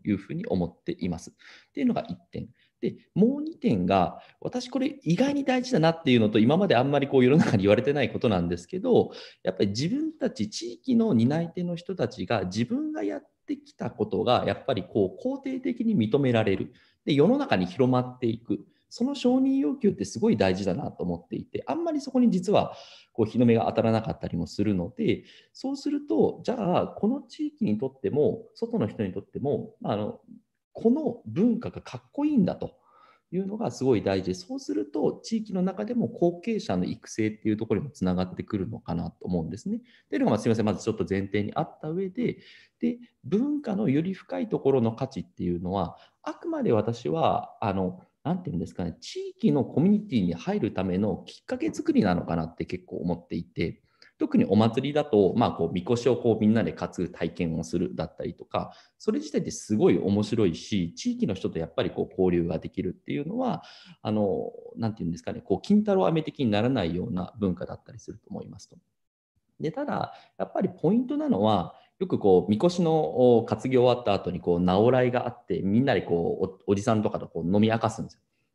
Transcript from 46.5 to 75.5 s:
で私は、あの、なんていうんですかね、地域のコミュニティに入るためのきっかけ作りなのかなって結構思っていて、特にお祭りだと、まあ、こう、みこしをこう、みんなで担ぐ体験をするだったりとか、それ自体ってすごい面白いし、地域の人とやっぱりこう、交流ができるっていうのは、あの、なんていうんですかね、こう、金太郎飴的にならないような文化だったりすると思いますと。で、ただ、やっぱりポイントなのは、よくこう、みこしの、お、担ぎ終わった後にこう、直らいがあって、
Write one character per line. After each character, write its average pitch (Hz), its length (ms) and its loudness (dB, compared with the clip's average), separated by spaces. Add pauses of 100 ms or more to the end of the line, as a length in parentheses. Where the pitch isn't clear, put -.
で 175 80 2
私 113 380 -2
は、 147 500 -2
あ 104 140 -2
の、 92 260 -4 (240)
な 175 120 -2
ん 180 80 -8
て - 60 -8
い - 40 -6
う - 20 -4
ん 82 40 -2
で - 80 -4
す - 60 -18
か 92 120 -6
ね、 82 160 -6
地 - 180 -12 (180)
域 208 140 2
の 139 140 2
コ - 160 0
ミ 185 80 4
ュ - 20 6
ニ 208 100 4
テ - 160 -6
ィ 101 80 4
に 85 80 0
入 190 280 -4
る 107 120 -2
た 92 120 -2
め 92 120 0
の 98 280 -2
き - 160 -20
っ - 40 -20
か 254 120 -6
け 320 160 -4
作 - 180 -2
り 269 120 4
な 90 120 4
の 85 100 -2
か 82 120 -2
な 82 80 -2
っ 80 100 -14
て - 80 -8
結 90 220 -8
構 92 120 -10
思 87 180 -2
っ - 120 -14
て 92 80 -8
い 87 80 -6
て、 - 380 -6 (380)
特 302 180 0
に 185 80 6
お 98 120 4
祭 113 320 4
り 147 40 -6
だ 147 120 0
と、 101 320 4
ま 117 100 4
あ、 85 40 2
こ 85 160 -2
う、 82 40 -4
み 90 120 -4
こ 120 120 0
し 113 140 -2
を 120 80 2
こ 113 160 2
う、 104 60 0
み 107 80 4
ん 107 60 6
な 113 100 4
で 85 100 -2
担 - 200 -8
ぐ 87 160 -4
体 85 220 -6
験 82 260 -4
を 82 60 -4
す 87 160 -4
る - 160 -4
だ 80 80 -4
っ - 120 -8
た - 100 -10
り 90 100 -8
と - 80 -20
か、 90 300 -6 (240)
そ - 160 -2
れ 285 60 -2
自 - 120 -10
体 254 80 -2
っ 170 40 -4
て - 80 -8
す - 260 -4
ご 160 140 4
い 90 60 4
面 101 260 2
白 110 220 0
い 82 100 0
し、 87 380 -4
地 247 200 -6
域 233 120 -2
の 107 80 -2
人 98 160 -6
と - 80 -6
や 82 100 -4
っ - 60 -20
ぱ 127 100 -2
り 90 60 -2
こ 92 140 -4
う、 - 80 -6
交 92 200 2
流 85 140 2
が 82 140 -4
で - 100 -10
き 92 140 -6
る 90 60 -4
っ - 20 -4
て - 220 -10
い 143 80 -4
う 143 40 -8
の 202 120 -6
は、 247 260 -4 (380)
あ 110 100 -4
の、 90 400 0 (240)
な 113 140 -2
ん 104 60 -6
て - 80 -8
い - 20 -4
う 85 40 -2
ん - 40 -2
で 82 40 -8
す - 60 -18
か 98 80 -6
ね、 117 80 -10
こ - 160 -2
う、 - 60 -6
金 208 180 4
太 208 160 2
郎 185 100 4
飴 165 160 2
的 - 220 -6
に 113 80 2
な 104 100 2
ら 120 80 2
な 123 140 2
い 82 100 -2
よ 87 140 -4
う 87 60 -6
な 90 260 -6
文 92 160 0
化 - 100 -8
だ 92 100 -12
っ - 80 -20
た - 100 -20
り 110 60 -20
す - 120 -16
る - 60 -16
と - 120 -20
思 - 140 -12
い - 60 -16
ま - 100 -20
す - 100 -20
と。 - 80 -20 (840)
で、 151 100 -4
た 285 140 -8
だ、 - 280 -4 (240)
や 95 60 -6
っ - 100 -8
ぱ 320 80 -2
り 185 80 0
ポ - 220 0
イ 220 60 4
ン 247 100 0
ト 294 80 -4
な 294 140 -2
の 196 120 2
は、 104 340 2 (240)
よ 185 80 -4
く 139 120 0
こ 92 260 6
う、 98 60 0
み 107 60 4
こ 175 100 2
し 180 140 0
の、 156 560 4
お、 110 80 2
担 107 180 -2
ぎ 131 140 2
終 123 180 6
わ - 0 -
っ 120 80 -6
た 104 100 2
後 90 180 -2
に 87 100 -6
こ 87 160 2
う、 - 20 0
直 92 320 4
ら 127 120 4
い 123 80 2
が 123 160 -2
あ - 20 -4
っ - 160 -14
て、 85 160 -4